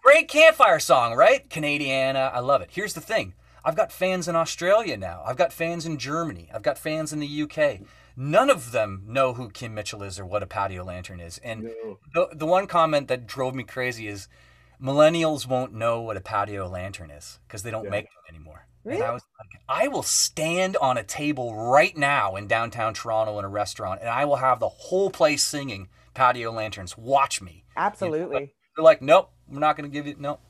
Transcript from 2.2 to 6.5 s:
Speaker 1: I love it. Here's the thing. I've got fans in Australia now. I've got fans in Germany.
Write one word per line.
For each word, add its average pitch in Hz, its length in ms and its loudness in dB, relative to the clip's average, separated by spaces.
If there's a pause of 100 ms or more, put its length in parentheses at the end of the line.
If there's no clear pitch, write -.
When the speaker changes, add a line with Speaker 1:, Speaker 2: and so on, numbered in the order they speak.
Speaker 1:
I 123 80 -2
love 127 220 2
it. - 100 -14
Here's 196 220 -6
the 160 60 -10
thing. 190 340 -4 (300)
I've 160 120 0
got 160 160 0
fans 185 360 -2
in 170 80 -2
Australia 175 600 0
now. 90 300 -10
I've 120 100 -6
got 170 160 2
fans 170 320 -6
in 160 140 -6
Germany. 135 560 -6